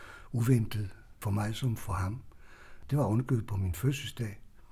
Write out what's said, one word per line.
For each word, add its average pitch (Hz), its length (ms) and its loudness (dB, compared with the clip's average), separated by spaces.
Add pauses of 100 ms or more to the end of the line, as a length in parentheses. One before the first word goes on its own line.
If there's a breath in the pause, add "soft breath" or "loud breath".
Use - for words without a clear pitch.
(320 loud breath)
uventet 113 580 4 (300)
for 104 100 0
mig 104 240 2
som 120 220 0
for 95 160 -4
ham. 98 300 0 (680 loud breath)
Det 139 80 4
var 135 60 4
ovenikøbet 110 420 2
på 101 100 -2
min 95 180 2
fødselsdag. 123 680 -2 (320 soft breath)